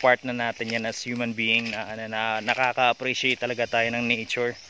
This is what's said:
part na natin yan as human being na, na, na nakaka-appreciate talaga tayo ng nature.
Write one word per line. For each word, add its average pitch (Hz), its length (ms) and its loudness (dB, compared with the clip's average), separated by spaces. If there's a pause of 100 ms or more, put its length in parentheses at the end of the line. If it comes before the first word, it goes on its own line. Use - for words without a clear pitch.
part 123 240 8
na 123 80 -2
natin 117 320 -2
yan 113 160 -2
as 113 160 -4
human 120 320 -4
being 113 400 0
na, 107 240 -6
na, 110 160 -8
na 110 100 -2 (220)
nakaka-appreciate 123 960 0
talaga 120 320 -2
tayo 117 160 2
ng 120 160 -2
nature. 120 480 0 (180)